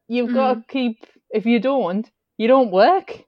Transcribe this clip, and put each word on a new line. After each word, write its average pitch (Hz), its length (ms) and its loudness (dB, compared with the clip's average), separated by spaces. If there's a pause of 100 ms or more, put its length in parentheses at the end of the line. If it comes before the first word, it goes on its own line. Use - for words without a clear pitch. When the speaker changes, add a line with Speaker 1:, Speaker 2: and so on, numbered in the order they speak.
Speaker 1:
you've 240 260 -4
gotta 262 280 0
Speaker 2:
Mm. - 80 -20
Speaker 1:
keep, 247 380 -6 (240)
if 208 160 -4
you 233 120 2
don't, 208 500 -2 (300)
you 220 100 0
don't 254 220 2
work, 262 580 0